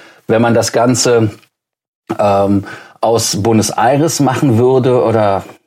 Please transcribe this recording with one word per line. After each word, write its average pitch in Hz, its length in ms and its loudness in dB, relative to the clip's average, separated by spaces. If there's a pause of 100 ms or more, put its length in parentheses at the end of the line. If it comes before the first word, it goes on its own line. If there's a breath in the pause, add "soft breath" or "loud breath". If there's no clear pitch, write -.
(260 loud breath)
Wenn 113 140 2
man 117 140 2
das 110 180 -2
Ganze, 117 600 0 (840)
ähm, 101 460 0 (380 loud breath)
aus 113 400 -2
Buenos 110 260 0
Aires 131 520 0
machen 127 360 0
würde 123 480 2
oder 107 400 0 (220)